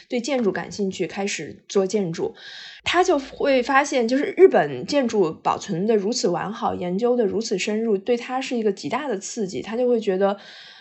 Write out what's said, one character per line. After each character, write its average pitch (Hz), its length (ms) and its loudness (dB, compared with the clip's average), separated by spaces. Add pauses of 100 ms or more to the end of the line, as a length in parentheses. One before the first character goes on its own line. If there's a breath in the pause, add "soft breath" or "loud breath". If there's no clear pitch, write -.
对 247 100 -2
建 247 240 -2
筑 190 80 2
感 175 200 -6
兴 196 180 -4
趣， 185 160 -6
开 202 220 -6
始 - 420 -10
做 190 160 2
建 190 260 -2
筑。 - 220 -6 (500 loud breath)
他 359 200 2
就 349 160 4
会 269 420 0
发 269 220 4
现， 269 240 0
就 262 100 2
是 285 180 -2
日 370 120 10
本 156 400 4
建 277 200 2
筑 202 240 2
保 - 280 -2
存 185 260 -4
得 226 100 4
如 202 160 2
此 240 160 -2
完 175 240 -2
好， 214 220 -2
研 185 240 -4
究 240 180 2
得 240 80 2
如 190 160 0
此 220 200 -4
深 214 240 -2
入， 226 120 2
对 214 220 0
他 254 240 -6
是 262 160 -4
一 226 60 -2
个 214 80 2
极 196 180 -6
大 285 180 -4
的 240 120 -4
刺 208 280 -6
激。 190 140 -8
他 220 160 -8
就 247 100 2
会 240 120 2
觉 208 180 0
得， 196 220 2 (420 loud breath)